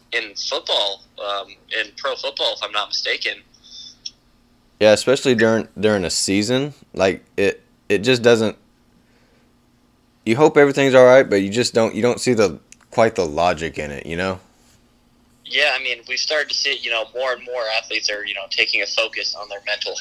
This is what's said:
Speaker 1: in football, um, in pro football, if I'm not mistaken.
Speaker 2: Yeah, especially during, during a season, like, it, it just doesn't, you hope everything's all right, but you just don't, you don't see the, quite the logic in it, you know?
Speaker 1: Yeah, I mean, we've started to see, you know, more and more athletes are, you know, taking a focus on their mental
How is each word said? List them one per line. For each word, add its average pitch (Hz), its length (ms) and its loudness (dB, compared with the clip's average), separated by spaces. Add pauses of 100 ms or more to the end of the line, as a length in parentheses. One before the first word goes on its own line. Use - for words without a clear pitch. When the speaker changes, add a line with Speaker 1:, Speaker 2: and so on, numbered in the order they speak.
(120)
Speaker 1:
in 110 240 -6
football, 139 680 -6 (140)
um, 98 380 -10 (160)
in 104 240 -6
pro 131 220 -6
football, 135 360 -6
if - 80 -16
I'm 104 120 -8
not 104 160 -6
mistaken. 113 520 -6 (1400)
Speaker 2:
Yeah, 107 100 8
especially 127 440 2
during, 113 340 2 (100)
during 104 240 2
a 80 60 -4
season, 120 640 0 (200)
like, 95 300 0 (140)
it, 98 260 0 (240)
it 101 120 0
just 120 220 2
doesn't, 113 360 4 (1700)
you 110 100 0
hope 156 220 4
everything's 139 360 4
all 127 120 10
right, 127 240 8
but 101 80 4
you 98 120 0
just 113 240 -2
don't, 113 220 2
you 107 60 -4
don't 117 180 0
see 127 140 0
the, 101 260 0 (320)
quite 113 240 2
the 92 100 0
logic 80 540 -2
in 73 120 -8
it, 69 140 -12
you 82 120 -8
know? 92 240 -4 (1040)
Speaker 1:
Yeah, 139 280 -2
I 131 80 -6
mean, 123 280 -8
we've 131 100 -6
started 151 300 -4
to - 60 -6
see, 139 200 -4
you 120 160 -8
know, 113 140 -4 (100)
more 127 160 -4
and 113 140 -10
more 123 180 -6 (140)
athletes 107 320 -6
are, 104 160 -8
you 101 100 -8
know, 98 140 -10
taking 110 320 -4
a 101 40 -6
focus 110 480 -6
on 104 140 -14
their 101 180 -14
mental 104 360 -8